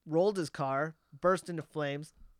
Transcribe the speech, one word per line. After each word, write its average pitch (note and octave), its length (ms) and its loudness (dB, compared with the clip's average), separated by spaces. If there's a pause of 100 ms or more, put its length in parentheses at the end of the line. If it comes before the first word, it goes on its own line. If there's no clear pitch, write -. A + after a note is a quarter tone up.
rolled F3+ 300 2
his D#3+ 140 -2
car, C#3+ 440 -2 (260)
burst F3+ 280 2
into E3 140 -6
flames. D3 500 -6 (280)